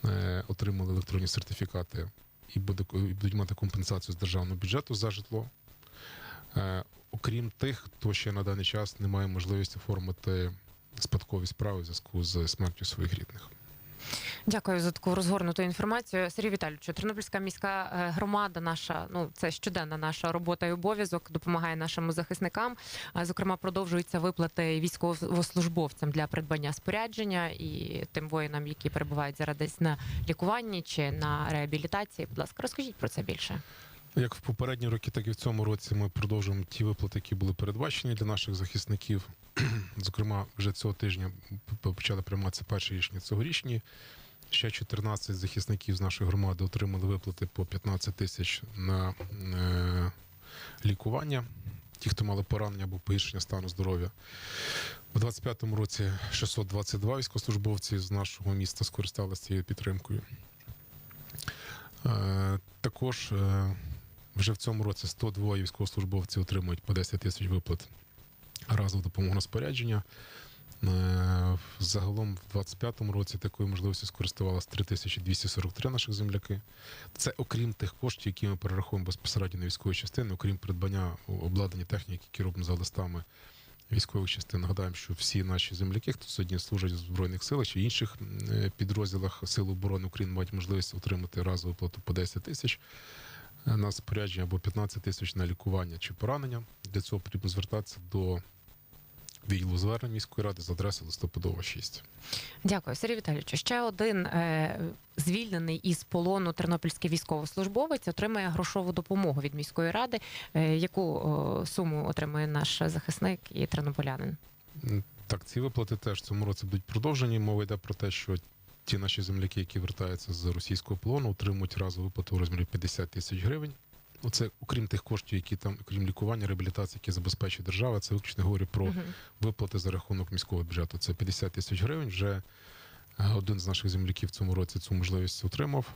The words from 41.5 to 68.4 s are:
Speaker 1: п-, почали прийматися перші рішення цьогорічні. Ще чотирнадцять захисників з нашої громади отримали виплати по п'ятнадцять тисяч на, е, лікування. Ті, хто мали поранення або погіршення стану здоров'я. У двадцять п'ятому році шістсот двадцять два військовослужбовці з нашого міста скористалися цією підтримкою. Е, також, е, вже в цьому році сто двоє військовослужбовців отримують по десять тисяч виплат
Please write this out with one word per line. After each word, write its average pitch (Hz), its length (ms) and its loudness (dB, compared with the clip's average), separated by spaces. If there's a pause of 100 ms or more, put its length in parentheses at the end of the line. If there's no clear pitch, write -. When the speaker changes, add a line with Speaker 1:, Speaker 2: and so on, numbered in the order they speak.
Speaker 1:
п-, 95 120 0
почали 98 300 0
прийматися 98 420 -2
перші 98 300 -2
рішення 92 260 -2
цьогорічні. 120 600 0 (680)
Ще - 200 2
чотирнадцять 104 640 -2
захисників 98 600 0
з 90 40 -2
нашої 95 280 2
громади 95 360 2
отримали 98 420 0
виплати 95 400 0
по 92 200 -2
п'ятнадцять 95 480 -2
тисяч - 480 -2 (140)
на, 92 380 2 (400)
е, 90 580 4 (720)
лікування. 123 600 2 (540)
Ті, - 120 0
хто - 140 2
мали 101 180 2
поранення 101 420 0
або 92 140 -4
погіршення 98 420 0
стану 92 280 -2
здоров'я. 92 420 0 (1040)
У - 40 8
двадцять 113 240 2
п'ятому 110 340 0
році 101 360 2 (200)
шістсот - 340 0
двадцять 101 340 0
два 120 180 4
військовослужбовці 104 800 0
з 92 120 -2
нашого 98 440 0
міста 95 300 0
скористалися 95 580 -2
цією 95 220 0
підтримкою. 101 580 -2 (1800)
Е, 98 520 4 (220)
також, 127 520 -2
е, 98 440 4 (600)
вже 98 160 4
в 98 40 0
цьому 110 260 0
році 101 240 0
сто 110 240 0
двоє 101 320 2
військовослужбовців 95 800 0
отримують 90 400 0
по 104 100 0
десять 92 280 2
тисяч 95 260 0
виплат 90 420 0 (800)